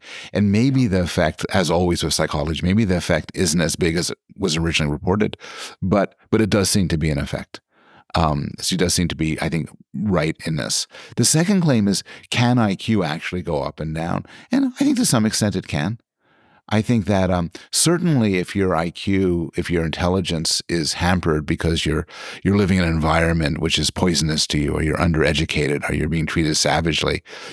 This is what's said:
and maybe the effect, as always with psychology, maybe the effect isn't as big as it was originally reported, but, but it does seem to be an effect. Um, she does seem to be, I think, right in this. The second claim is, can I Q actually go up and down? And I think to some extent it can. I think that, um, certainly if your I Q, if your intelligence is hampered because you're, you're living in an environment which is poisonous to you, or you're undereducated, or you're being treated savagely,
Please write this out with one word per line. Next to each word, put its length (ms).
and 180
maybe 360
the 140
effect, 520
as 180
always 320
with 100
psychology, 480
maybe 220
the 140
effect 360
isn't 280
as 160
big 180
as 140
it 80
was 220
originally 340
reported, 460
but, 340
but 120
it 80
does 200
seem 200
to 80
be 120
an 80
effect. 440
Um, 340
she 140
does 180
seem 140
to 80
be, 260
I 60
think, 220
right 420
in 120
this. 300
The 100
second 360
claim 260
is, 160
can 280
I 160
Q 280
actually 400
go 200
up 160
and 160
down? 300
And 260
I 60
think 140
to 80
some 200
extent 300
it 120
can. 320
I 140
think 240
that, 240
um, 220
certainly 640
if 180
your 200
I 140
Q, 640
if 140
your 160
intelligence 800
is 260
hampered 520
because 400
you're, 220
you're 140
living 220
in 60
an 40
environment 720
which 180
is 140
poisonous 560
to 100
you, 160
or 80
you're 160
undereducated, 920
or 60
you're 160
being 160
treated 300
savagely, 680